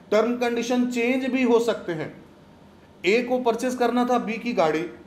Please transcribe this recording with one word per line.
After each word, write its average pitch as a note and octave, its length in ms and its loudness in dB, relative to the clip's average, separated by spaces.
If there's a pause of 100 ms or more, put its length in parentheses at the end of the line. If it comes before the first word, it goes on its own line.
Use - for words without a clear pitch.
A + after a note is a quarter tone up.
(100)
टर्म A3+ 260 2
कंडीशन A#3+ 500 0
चेंज B3+ 380 0
भी C4 180 0
हो A#3 180 4
सकते A3 320 -2
हैं। D#3 320 -8 (840)
ए A3 160 4
को B3+ 160 -2
परचेज B3 360 0
करना B3 360 0
था A#3+ 80 2
बी G3 140 -4
की A#3 200 -6
गाड़ी, E3 380 0 (160)